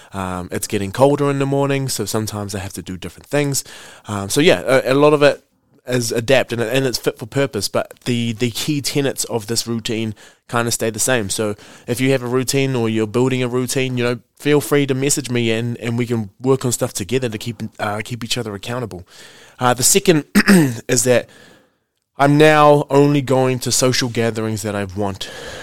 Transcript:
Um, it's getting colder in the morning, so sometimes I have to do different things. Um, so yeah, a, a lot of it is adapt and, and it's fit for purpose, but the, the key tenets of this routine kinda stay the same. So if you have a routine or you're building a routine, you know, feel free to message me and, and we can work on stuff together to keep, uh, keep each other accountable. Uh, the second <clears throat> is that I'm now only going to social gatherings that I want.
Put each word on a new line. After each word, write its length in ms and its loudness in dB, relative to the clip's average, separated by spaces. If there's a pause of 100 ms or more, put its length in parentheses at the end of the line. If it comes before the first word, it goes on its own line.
(120)
Um, 400 -8
it's 160 -6
getting 240 -4
colder 380 2
in 100 -2
the 60 0
morning, 440 -2
so 160 -6
sometimes 480 -6
I 60 -6
have 140 -10
to 80 -10
do 160 -12
different 300 -16
things. 360 -2 (440)
Um, 220 -6
so 120 0
yeah, 200 4
a, 320 2
a 20 2
lot 180 6
of 100 2
it 200 4 (420)
is 260 -2
adapt 420 2
and, 80 -2
and 240 0
it's 120 -2
fit 200 -4
for 80 -12
purpose, 420 -2
but 260 -4 (120)
the, 280 0
the 180 -2
key 300 -4
tenets 440 -4
of 220 -6
this 200 -4
routine 480 -4 (320)
kinda 240 -2
stay 180 -2
the 100 -6
same. 300 0
So 260 -4 (320)
if 120 -4
you 120 2
have 120 0
a 40 -6
routine 480 0
or 140 0
you're 180 0
building 360 0
a 40 -2
routine, 500 -2
you 60 0
know, 160 -2 (180)
feel 240 2
free 260 2
to 60 -2
message 360 -2
me 220 0
and, 260 -2
and 200 -4
we 80 -2
can 240 -4 (100)
work 260 2
on 60 0
stuff 220 -4
together 360 -2
to 80 -6
keep, 240 -10 (180)
uh, 240 -4
keep 200 -10
each 140 -6
other 180 -6
accountable. 500 -8 (540)
Uh, 140 4
the 100 -2
second 460 4
<clears throat> 180 2 (400)
is 160 2
that 260 2 (880)
I'm 220 4
now 520 6
only 320 4
going 380 2
to 120 -4
social 360 0
gatherings 540 -2
that 140 -4
I 100 -4
want. 440 -6 (340)